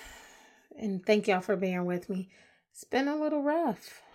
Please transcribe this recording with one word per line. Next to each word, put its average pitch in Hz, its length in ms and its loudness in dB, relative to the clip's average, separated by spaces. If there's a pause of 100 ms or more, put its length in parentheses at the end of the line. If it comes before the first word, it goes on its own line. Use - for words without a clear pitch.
(760)
And 196 260 -4
thank 214 240 4
y'all 185 140 4
for 196 140 2
bearing 180 320 0
with 180 200 -2
me. 185 220 -4 (420)
It's - 120 -20
been 269 240 0
a 294 80 -2
little 302 260 0
rough. 294 600 -2 (120)